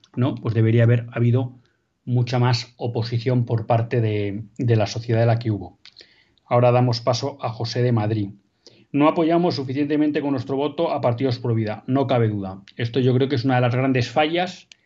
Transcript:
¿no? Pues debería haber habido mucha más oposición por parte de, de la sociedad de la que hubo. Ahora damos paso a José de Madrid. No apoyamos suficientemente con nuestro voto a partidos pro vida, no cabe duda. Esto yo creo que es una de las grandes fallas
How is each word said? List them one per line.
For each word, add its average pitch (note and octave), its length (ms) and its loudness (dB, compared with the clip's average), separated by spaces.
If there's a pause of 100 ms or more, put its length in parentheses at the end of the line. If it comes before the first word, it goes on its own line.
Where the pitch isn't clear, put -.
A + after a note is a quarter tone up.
(160)
¿no? B2 200 0
Pues A#2 180 -4
debería A2+ 300 4
haber A#2 280 4
habido B2 480 0 (460)
mucha B2 340 0
más B2 380 0
oposición A#2+ 680 -2
por A2+ 220 -2
parte A#2 320 0
de, G#2 440 -2 (140)
de A2+ 200 2
la G#2+ 100 2
sociedad A2+ 320 -2
de A#2 60 4
la A2+ 120 2
que A#2 140 -4
hubo. F#2 260 -8 (680)
Ahora B2 260 4
damos B2 300 2
paso C3+ 400 -4
a B2+ 80 -6
José A#2 320 -6
de B2 100 2
Madrid. G#2+ 380 0 (640)
No D3 160 4
apoyamos E3+ 460 2
suficientemente D3 680 -2
con C#3 100 -2
nuestro C3+ 240 -4
voto D3 360 -2
a C#3+ 100 -4
partidos B2 380 0
pro A#2+ 140 -2
vida, G#2+ 340 -4
no C3 200 0
cabe A#2+ 220 2
duda. G2 320 -6 (160)
Esto B2+ 240 -4
yo B2 120 2
creo C3 140 2
que C#3 80 -2
es B2 80 -2
una C3+ 120 2
de B2 60 4
las B2 140 2
grandes B2+ 340 0
fallas E3+ 600 -2 (160)